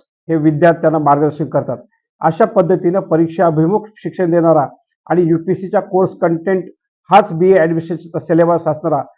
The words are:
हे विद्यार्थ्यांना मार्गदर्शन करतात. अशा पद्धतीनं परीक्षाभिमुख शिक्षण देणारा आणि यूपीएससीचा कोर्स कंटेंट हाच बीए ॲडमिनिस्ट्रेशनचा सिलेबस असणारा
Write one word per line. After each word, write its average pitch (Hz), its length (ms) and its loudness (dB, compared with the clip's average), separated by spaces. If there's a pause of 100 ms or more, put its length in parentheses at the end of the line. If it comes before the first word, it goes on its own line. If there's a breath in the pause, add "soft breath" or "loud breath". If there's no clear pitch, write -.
(280)
हे 160 80 -2
विद्यार्थ्यांना 160 640 2
मार्गदर्शन 147 500 0
करतात. 123 280 -4 (440)
अशा 160 240 0
पद्धतीनं 180 560 0
परीक्षाभिमुख 165 800 0 (160)
शिक्षण 175 340 -4
देणारा 165 380 2 (420)
आणि 175 120 2
यूपीएससीचा 175 580 -2
कोर्स 185 300 -2 (100)
कंटेंट 170 440 -2 (460)
हाच 175 220 4
बीए 180 260 4
ॲडमिनिस्ट्रेशनचा 165 600 -2
सिलेबस 165 480 0
असणारा 151 360 -4 (160 soft breath)